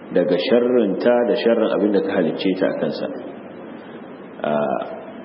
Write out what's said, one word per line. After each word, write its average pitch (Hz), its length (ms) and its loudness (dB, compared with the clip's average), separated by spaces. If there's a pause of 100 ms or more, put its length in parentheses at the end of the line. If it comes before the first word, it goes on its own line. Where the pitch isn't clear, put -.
(140)
daga 90 260 4
sharrinta 120 760 4 (140)
da 98 80 4
sharrin 110 320 2
abin 104 240 2
da 98 80 4
ka - 160 -2
halicce 92 400 0
ta 76 120 0
a - 120 -2
kansa. - 280 -4 (1300)
A, 73 140 0 (720)